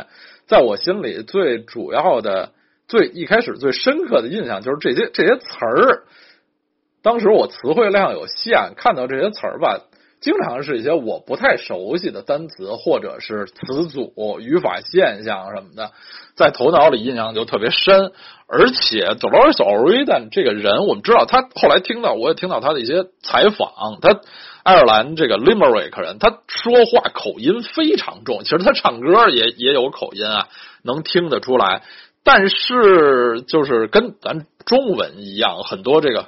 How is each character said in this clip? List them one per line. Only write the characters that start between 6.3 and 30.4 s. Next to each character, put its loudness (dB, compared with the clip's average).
当 2
时 2
我 4
词 -6
汇 2
量 0
有 -10
限， -4
看 0
到 -6
这 -6
些 0
词 -12
儿 -8
吧， -2
经 -2
常 -8
是 -6
一 -8
些 -2
我 -4
不 -8
太 0
熟 -8
悉 -6
的 -14
单 -6
词， -14
或 -2
者 -12
是 -8
词 -8
组、 -8
语 -2
法 -4
现 0
象 -8
什 -10
么 -20
的， -12
在 4
头 0
脑 6
里 -2
印 -6
象 -6
就 -6
特 -4
别 -2
深。 4
而 4
且 -2
Dolores 4
O'Riordan 2
这 -2
个 0
人， 0
我 0
们 -6
知 0
道 6
他， 0
后 2
来 4
听 -6
到， -2
我 -2
也 0
听 -8
到 -4
他 -2
的 -4
一 -8
些 -2
采 2
访， -8
他 4
爱 6
尔 8
兰 2
这 0
个 0
Limerick 2
人， -8
他 0
说 4
话 2
口 -8
音 -2
非 0
常 -10
重， -6
其 -8
实 0
他 2
唱 -2
歌 4
也， 0
也 0
有 0
口 -10
音 -8
啊， -4